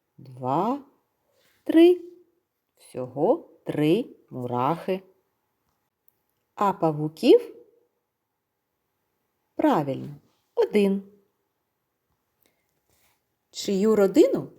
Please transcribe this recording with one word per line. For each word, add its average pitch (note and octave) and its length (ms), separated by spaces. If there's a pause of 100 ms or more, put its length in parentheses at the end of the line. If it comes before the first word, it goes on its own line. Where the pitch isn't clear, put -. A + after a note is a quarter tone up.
(160)
два, C3 680 (800)
три. E4+ 360 (760)
Всього C#3 720 (200)
три D3+ 480 (140)
мурахи. C3+ 720 (1500)
А G3+ 180
павуків? D#3+ 800 (2000)
Правильно, C#3+ 600 (400)
один. G3+ 480 (2500)
Чию G#3 460
родину G3+ 520 (100)